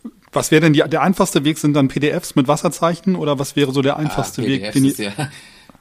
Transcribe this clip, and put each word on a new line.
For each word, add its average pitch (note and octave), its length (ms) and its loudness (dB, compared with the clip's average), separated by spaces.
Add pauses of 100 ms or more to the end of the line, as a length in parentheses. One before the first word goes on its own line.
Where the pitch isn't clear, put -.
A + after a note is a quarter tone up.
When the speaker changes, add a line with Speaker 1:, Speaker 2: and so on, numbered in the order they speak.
(320)
Speaker 1:
Was - 180 -2
wäre D#3 120 6
denn D#3+ 120 4
die, D3 80 4
der D3 220 0
einfachste F3 420 2
Weg? D3 140 0
Sind D3 160 2
dann C3+ 140 4
P C#3+ 100 -4
D D3 100 0
Fs - 260 -6
mit C#3 120 2
Wasserzeichen E3+ 680 0
oder D3 220 -2
was - 180 -6
wäre C#3+ 160 2
so C3+ 120 0
der C#3 140 0
einfachste D3+ 440 -4
Speaker 2:
Ah, A2 60 -2
Speaker 1:
Weg, C3+ 160 -2
Speaker 2:
P - 20 -8
D G#2+ 60 -6
Fs - 20 -14
Speaker 1:
den C3+ 120 4
ihr C3+ 60 4
Speaker 2:
ist - 80 -8
ja, G2+ 180 -4
<laughs> D3 120 -4 (520)